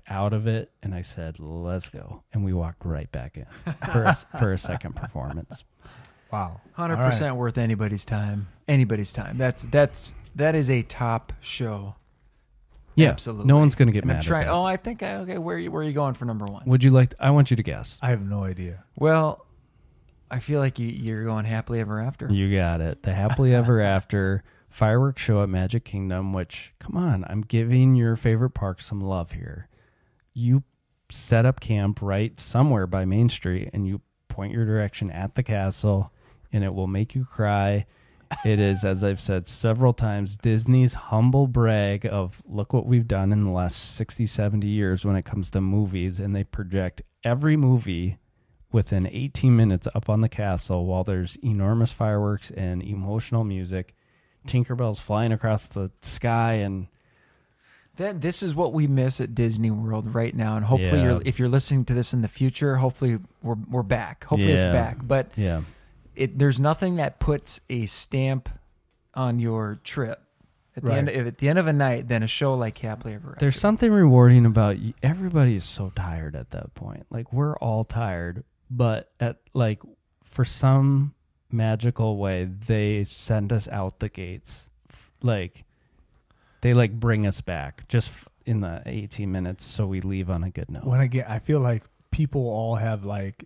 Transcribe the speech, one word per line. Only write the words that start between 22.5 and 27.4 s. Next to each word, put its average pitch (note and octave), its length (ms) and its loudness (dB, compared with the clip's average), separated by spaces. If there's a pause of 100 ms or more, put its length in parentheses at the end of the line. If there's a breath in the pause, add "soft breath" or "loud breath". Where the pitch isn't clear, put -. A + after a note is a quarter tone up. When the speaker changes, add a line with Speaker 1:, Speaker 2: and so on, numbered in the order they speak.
Speaker 1:
got E2+ 280 2
it. D#2+ 220 -4
The F#2+ 100 0
Happily B2 420 2
Speaker 2:
<laughs> - 0 -
Speaker 1:
Ever A#2 260 4
After G2 640 0 (260 soft breath)
fireworks B2 520 2
show G#2 220 2
at G2+ 60 0
Magic F#2+ 360 -2
Kingdom, F#2+ 480 -4
which, - 460 -8
come - 180 -8
on, C#3+ 320 0
I'm G#2 120 -4